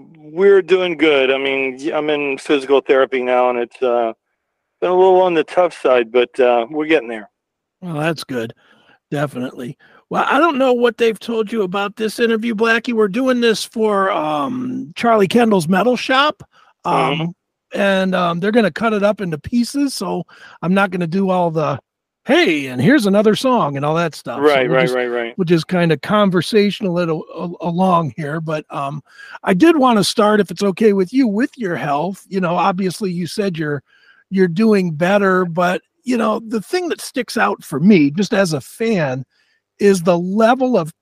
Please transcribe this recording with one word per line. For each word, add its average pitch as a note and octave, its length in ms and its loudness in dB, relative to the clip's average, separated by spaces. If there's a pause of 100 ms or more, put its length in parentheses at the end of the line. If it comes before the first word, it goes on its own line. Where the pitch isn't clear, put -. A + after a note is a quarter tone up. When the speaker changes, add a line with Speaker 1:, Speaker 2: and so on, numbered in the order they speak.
(160)
Speaker 1:
we're F3+ 460 2
doing F3 340 0
good. C#3+ 340 2
I C3+ 80 0
mean, C3+ 400 -4
y-, D3 160 -6
I'm D3+ 160 -2
in C#3+ 280 -2
physical C3+ 420 2
therapy C3+ 420 0
now, B2 280 2
and A#2+ 80 -2
it's, A#2+ 240 -6
uh, A#2+ 300 0 (680)
been F3+ 100 -2
a F#3 60 0
little F#3 240 6
on F3+ 140 2
the D3+ 100 0
tough F3+ 340 -2
side, B2 320 2
but, A#2+ 300 0
uh, A#2+ 300 2
we're D3+ 160 -4
getting C#3+ 220 0
there. A2 220 -12 (520)
Speaker 2:
Well, F3 140 -10
that's D#3 280 -4
good. A#2 300 -8 (560)
Definitely. C#3+ 680 -8 (320)
Well, F3+ 180 -4
I C4 120 0
don't D#4 200 2
know C4 140 2
what A#3+ 240 0
they've A3+ 240 0
told A3 320 -6
you A3+ 100 -2
about G3+ 340 -6
this A3 220 -6
interview, A3+ 360 0
Blackie. A3+ 400 0
We're G#3+ 140 2
doing B3 320 0
this A3+ 240 2
for, G#3 460 0
um, D3+ 880 -4
Charlie A3 320 2
Kendall's G#3 400 2
Metal G#3 280 2
Shop. C#4 460 0 (420)
Um, E3 340 0
Speaker 1:
Mm-hmm. - 600 -10
Speaker 2:
and, F#3+ 360 0
um, F3 260 -2
they're G3+ 120 0
gonna G#3+ 200 4
cut A3 220 -2
it G3 80 0
up G#3 180 0
into E3 180 -6
pieces, B3 560 -2
so F3+ 300 -6 (380)
I'm E3+ 120 0
not G3 160 2
gonna F3 160 -4
do F#3+ 240 -2
all F3+ 200 0
the, D3 280 -2 (480)
"Hey, G3 400 2
and B2+ 160 -6
here's A3+ 240 4
another G#3 300 4
song," F#3+ 400 0
and C#3 80 -4
all D#3 100 0
that E3 200 -2
stuff. A#2+ 240 -12
So C#3 60 -2
Speaker 1:
Right, C3+ 240 4
Speaker 2:
we'll C3 80 2
Speaker 1:
right, C3 60 4
Speaker 2:
just, B2+ 120 0
Speaker 1:
right, B2 120 -2
right. A#2+ 300 -4
Speaker 2:
we'll F#3+ 80 -2
just E3 240 0
kinda E3+ 300 0
conversational G3 1000 0
it F3 100 -2
a-, D#3+ 60 -2
a-, F3 460 -10
along E3+ 560 0
here. D#3 240 -6
But, D#3 300 -6
um, C#3+ 320 -8 (420)
I G3+ 100 2
did E4 220 6
wanna B3 280 4
start, G#3 360 2
if F#3+ 100 -2
it's F3+ 140 -8
okay G3+ 280 2
with F#3+ 200 0
you, C4 160 2
with G#3+ 280 -2
your F#3 200 -6
health. D#3+ 520 -4
You F#3+ 120 -4
know, F3 160 -2
obviously F#3 560 -2
you E3+ 160 -6
said G3 280 -4
you're, D3 260 -6 (480)
you're F#3+ 180 2
doing F#3+ 440 2
better, F#3 520 2
but, F3 380 -2 (200)
you B3 140 -2
know, A3 240 -2
the A3+ 200 -6
thing F4+ 280 -4
that A3+ 120 -6
sticks - 360 -8
out G3+ 260 0
for C#3+ 180 -8
me, E3 300 4
just F#3 240 -4
as F#3+ 180 0
a C#3 80 -4
fan, D#3 640 -4 (540)
is G3 240 4
the F3 160 2
level A3+ 580 2
of E3 260 -2